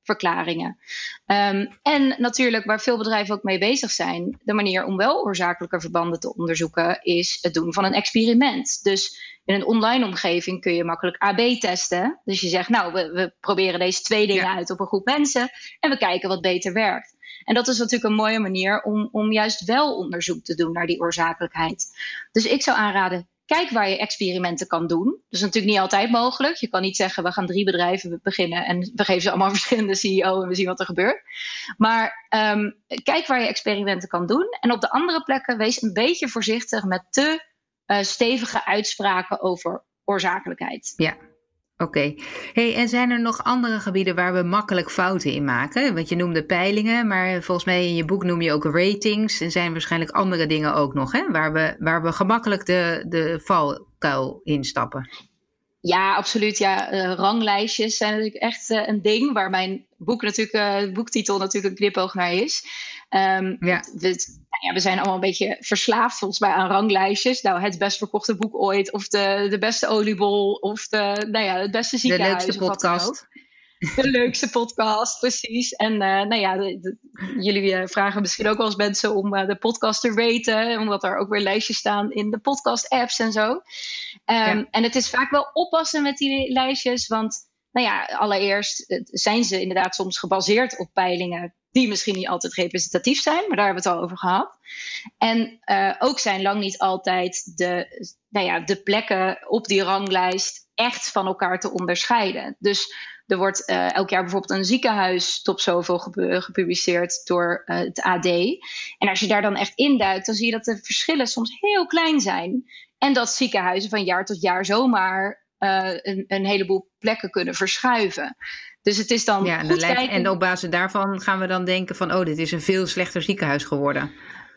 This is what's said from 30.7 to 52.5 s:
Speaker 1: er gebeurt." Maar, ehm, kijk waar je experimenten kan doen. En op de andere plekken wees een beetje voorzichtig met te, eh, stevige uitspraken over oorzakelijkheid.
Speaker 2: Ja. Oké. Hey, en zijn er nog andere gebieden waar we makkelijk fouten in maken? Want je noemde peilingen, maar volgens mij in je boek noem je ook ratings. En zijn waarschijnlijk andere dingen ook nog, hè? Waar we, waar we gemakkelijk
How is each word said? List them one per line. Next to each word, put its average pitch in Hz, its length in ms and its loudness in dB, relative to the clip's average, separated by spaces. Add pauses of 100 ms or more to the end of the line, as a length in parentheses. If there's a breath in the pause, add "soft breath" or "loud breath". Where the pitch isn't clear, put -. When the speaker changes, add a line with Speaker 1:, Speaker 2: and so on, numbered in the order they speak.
Speaker 1:
er 185 60 -4
gebeurt." 190 360 0 (540 loud breath)
Maar, 226 520 2
ehm, 208 420 2 (320)
kijk 320 240 0
waar 254 140 2
je 226 80 0
experimenten 196 600 -2
kan 175 180 -2
doen. 277 200 2 (140)
En 240 120 2
op 233 80 -2
de - 100 0
andere 320 320 0
plekken 262 360 -2
wees 220 240 0
een 214 100 0
beetje 269 360 0
voorzichtig 220 560 -2
met 185 260 -2
te, 311 340 0 (420)
eh, 202 160 2
stevige 233 600 0
uitspraken 196 800 0
over 180 420 -4 (200)
oorzakelijkheid. 180 920 -4
Speaker 2:
Ja. 156 200 0 (600)
Oké. 151 380 -2 (380 loud breath)
Hey, 226 220 2
en 240 140 0
zijn 247 220 2
er 240 100 0
nog 233 240 -2
andere 240 360 0
gebieden 185 340 0
waar 180 200 0
we 180 80 2
makkelijk 185 480 0
fouten 180 420 0
in 143 120 -2
maken? 143 500 0
Want 165 140 -4
je 175 80 -2
noemde 170 280 0
peilingen, 214 600 2
maar 185 360 0
volgens 175 240 -2
mij 180 200 2
in 175 80 0
je 165 100 0
boek 185 200 0
noem 175 160 0
je 165 120 2
ook 151 120 0
ratings. 202 760 2
En 165 100 -2
zijn 175 220 0
waarschijnlijk 160 400 -2
andere 180 340 2
dingen 151 280 2
ook 147 200 2
nog, 135 180 -2
hè? 320 180 0
Waar 156 220 0
we, 156 260 0
waar 160 240 0
we 165 100 0
gemakkelijk 202 540 0